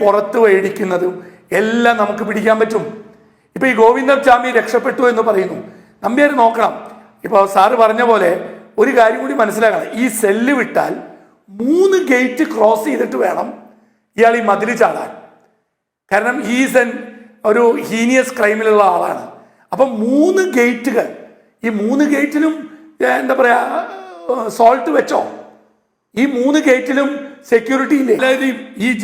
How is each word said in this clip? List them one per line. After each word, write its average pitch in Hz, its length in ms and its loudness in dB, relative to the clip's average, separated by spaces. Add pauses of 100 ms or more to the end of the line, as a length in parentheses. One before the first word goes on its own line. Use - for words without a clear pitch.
പുറത്ത് 208 440 0
മേടിക്കുന്നതും 190 720 0 (460)
എല്ലാം 233 420 2
നമുക്ക് 208 260 -4
പിടിക്കാൻ 214 340 0
പറ്റും. 214 220 -2 (720)
ഇപ്പൊ 269 140 -2
ഈ 240 120 0
ഗോവിന്ദൻ 262 440 4
ചാമി 247 220 4 (100)
രക്ഷപ്പെട്ടു 247 440 -2 (100)
എന്ന് 220 160 0
പറയുന്നു, 190 300 -2 (460)
നമ്പ്യാര് 285 380 2
നോക്കണം. 226 320 0 (520)
ഇപ്പൊ 208 120 2 (160)
സാറ് 202 280 4
പറഞ്ഞ 220 280 2
പോലെ 190 200 2 (500)
ഒരു 269 180 4
കാര്യം 233 240 4
കൂടി 269 200 -4
മനസ്സിലാക്കണം, 208 460 0 (140)
ഈ - 20 0 (160)
സെല്ല് 220 400 2
വിട്ടാൽ - 320 -2 (680)
മൂന്ന് 359 380 2 (120)
ഗേറ്റ് 254 420 0
ക്രോസ് 214 360 2
ചെയ്തിട്ട് 247 360 -4
വേണം 196 240 -4 (720)
ഇയാൾ 233 220 4
ഈ - 100 -6
മതിൽ 208 200 0 (100)
ചാടാൻ. 156 300 0 (1000)
കാരണം 226 260 0 (120)
he 240 180 -2
is 233 160 -4
an, 240 80 -2 (580)
ഒരു 233 140 2 (260)
ഹീനിയസ് 240 500 0
ക്രൈമിലുള്ള 214 440 2 (120)
ആളാണ്. 175 300 -4 (480)
അപ്പൊ 190 120 2 (200)
മൂന്ന് 320 380 2 (140)
ഗേറ്റുകൾ, 240 500 0 (600)
ഈ - 20 -2 (120)
മൂന്ന് 269 240 0 (100)
ഗേറ്റിലും, 302 400 -2 (500)
ഏ, 254 40 2 (140)
എന്താ 262 180 -2
പറയാ, 240 180 4 (1000)
സോൾട്ട് 247 380 4
വെച്ചോ? 262 240 -2 (1000)
ഈ 269 40 2 (120)
മൂന്ന് 277 220 0 (100)
ഗേറ്റിലും 269 400 0 (420)
സെക്യൂരിറ്റി 262 520 0
ഇല്ലേ? 233 180 2
അതായത് 262 300 0
ഈ, - 20 -4 (340)
ഈ - 20 0 (160)